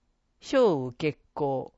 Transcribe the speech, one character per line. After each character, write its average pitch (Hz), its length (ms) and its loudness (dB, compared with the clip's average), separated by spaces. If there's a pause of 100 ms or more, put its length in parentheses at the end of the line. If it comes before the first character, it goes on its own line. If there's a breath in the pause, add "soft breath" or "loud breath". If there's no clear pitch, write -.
(400)
小 190 480 2
雨 123 60 -10
決 - 260 -4 (140)
行。 139 440 -4